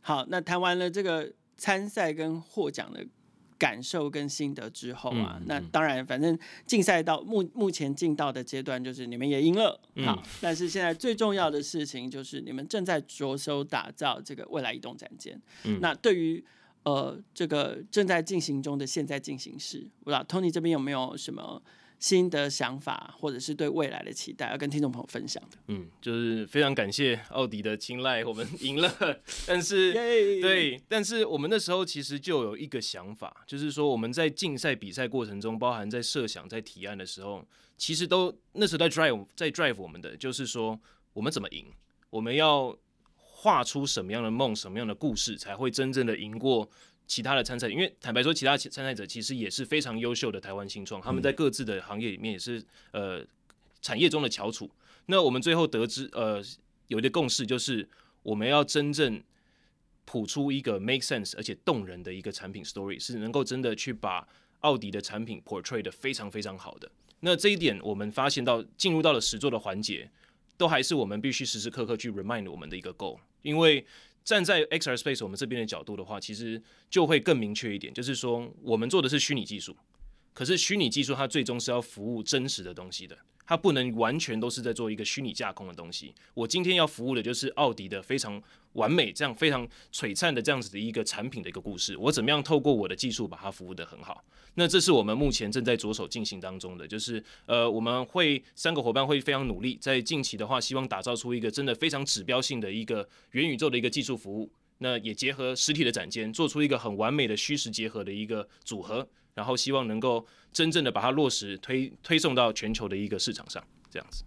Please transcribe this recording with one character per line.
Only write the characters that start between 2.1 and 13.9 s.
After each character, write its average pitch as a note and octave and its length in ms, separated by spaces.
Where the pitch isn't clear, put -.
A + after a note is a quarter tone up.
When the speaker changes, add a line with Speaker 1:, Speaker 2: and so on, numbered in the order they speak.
Speaker 1:
跟 D#3+ 300
获 D#3+ 280
奖 - 220
的 - 140
感 B2 240
受 D3 260
跟 C#3+ 180
心 C#3+ 280
得 A2+ 160
之 B2 220
后 B2+ 180
啊， A2 260
Speaker 2:
嗯， F2 40
嗯。 F2 40
Speaker 1:
那 D3 140
当 D#3+ 140
然， C3+ 200
反 C3 160
正 D#3+ 160
竞 A3 160
赛 F3 220
到 D#3+ 180
目-， G#3 220
目 G#3+ 160
前 D3 240
进 D3+ 220
到 D3 160
的 B2+ 120
阶 C3+ 200
段 B2+ 200
就 B2+ 80
是 B2+ 140
你 A#2+ 100
们 C3 140
也 C#3 100
赢 D#3+ 160
了， G#3 240
Speaker 2:
嗯。 C3+ 100
Speaker 1:
好， - 180
但 E3+ 140
是 E3+ 120
现 F3+ 140
在 E3+ 100
最 A3+ 220
重 G#3+ 220
要 F3 160
的 D3 100
事 D3 240
情 C3 240
就 C3+ 140
是 C3+ 180
你 A#2+ 100
们 C3 160
正 G#3 160
在 F3 180
着 C#3 360
手 C#3+ 240
打 C#3+ 300